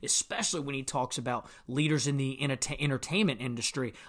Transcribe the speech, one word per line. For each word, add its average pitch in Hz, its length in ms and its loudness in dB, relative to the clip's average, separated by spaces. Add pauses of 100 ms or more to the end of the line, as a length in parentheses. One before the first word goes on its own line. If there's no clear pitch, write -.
especially - 580 0
when 139 140 -4
he 135 80 -4
talks 131 340 -2
about 123 320 -2 (200)
leaders 147 400 2
in 143 80 4
the 135 260 0
enterta-, 139 380 -2
entertainment 147 600 2
industry, 123 540 -2 (140)